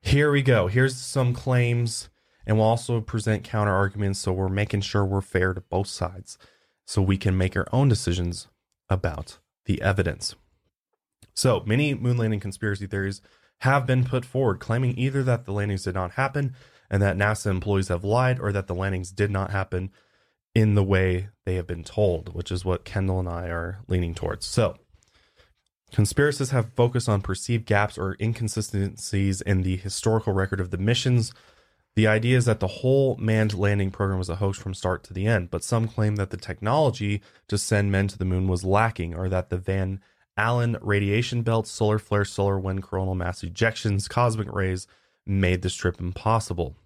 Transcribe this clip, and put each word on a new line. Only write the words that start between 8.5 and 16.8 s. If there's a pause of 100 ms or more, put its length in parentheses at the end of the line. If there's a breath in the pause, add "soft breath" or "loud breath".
about (280)
the
evidence. (1000)
So,
many
moon
landing
conspiracy
theories (400 soft breath)
have
been
put
forward,
claiming
either
that
the
landings
did
not
happen (360 loud breath)